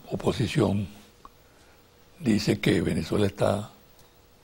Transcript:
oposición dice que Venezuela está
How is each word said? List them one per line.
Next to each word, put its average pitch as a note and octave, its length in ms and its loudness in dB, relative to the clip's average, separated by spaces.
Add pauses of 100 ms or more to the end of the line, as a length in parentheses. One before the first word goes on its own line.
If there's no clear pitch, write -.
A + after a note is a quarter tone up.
(100)
oposición G#2 760 0 (1300)
dice A2 420 2
que - 200 4
Venezuela - 460 0
está G2+ 440 -2 (720)